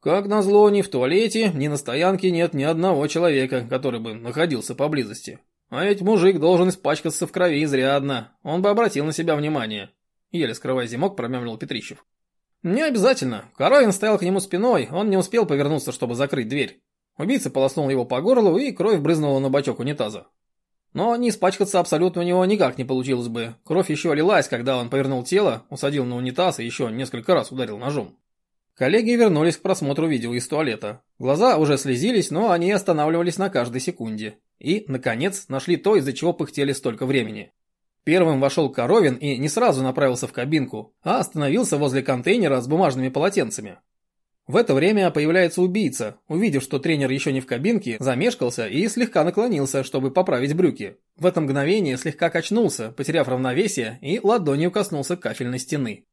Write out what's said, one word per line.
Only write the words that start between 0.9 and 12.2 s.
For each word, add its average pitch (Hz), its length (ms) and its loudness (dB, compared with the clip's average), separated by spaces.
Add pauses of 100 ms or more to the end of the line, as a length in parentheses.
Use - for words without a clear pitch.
ни 143 120 -2
на 147 100 -2
стоянке 185 520 0
нет 170 240 0
ни 139 80 -2
одного 160 460 0
человека, 135 600 0
который 131 320 -2
бы 113 140 -10
находился 120 640 -4
поблизости. 139 640 -4 (300)
А 139 140 -4
ведь 202 180 2
мужик 190 360 6
должен 175 320 4
испачкаться 156 560 -2
в - 60 -10
крови 165 320 2
изрядно, 135 680 0 (120)
он 160 180 -2
бы 202 80 4
обратил 208 340 2
на 156 100 -2
себя 165 220 0
внимание. 117 540 -4 (420)
Еле 139 220 -2
скрывая 127 320 -4
зевок, 143 320 -4
промямлил 120 400 -6
Петрищев. - 480 -10 (560)